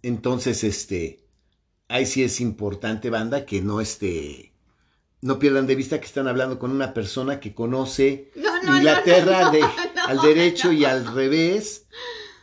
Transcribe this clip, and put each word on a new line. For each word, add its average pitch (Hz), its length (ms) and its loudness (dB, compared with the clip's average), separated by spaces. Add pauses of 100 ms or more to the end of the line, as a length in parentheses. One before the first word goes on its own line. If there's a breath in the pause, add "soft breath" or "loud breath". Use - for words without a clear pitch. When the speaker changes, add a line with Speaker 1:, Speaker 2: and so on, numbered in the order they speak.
Speaker 1:
Entonces, 120 600 -2
este, 92 600 -6 (640)
ahí 127 180 -2
sí 131 180 -2
es 120 160 -2
importante, 107 720 -6
banda, 117 380 -4
que 101 160 -4
no, 104 180 -2
este, 78 720 -8 (680)
no 131 180 -4
pierdan 139 260 2
de 135 100 0
vista 135 240 -4
que - 60 -12
están 135 220 -6
hablando 127 320 -4
con 123 100 -6
una 135 240 -4
persona 131 460 -6
que 104 160 -14
conoce 131 800 -2
Speaker 2:
No, 349 260 -4
no, 156 120 0
no, 139 40 6
Speaker 1:
Inglaterra 175 680 6
Speaker 2:
no, 151 60 4
Speaker 1:
de, 156 100 6
Speaker 2:
<laughs> - 340 -2
no, - 100 -2
Speaker 1:
al 135 160 0
derecho 170 460 4
Speaker 2:
no. 170 60 4
Speaker 1:
y 147 120 4
al 123 300 -2
revés, 165 720 0 (560 loud breath)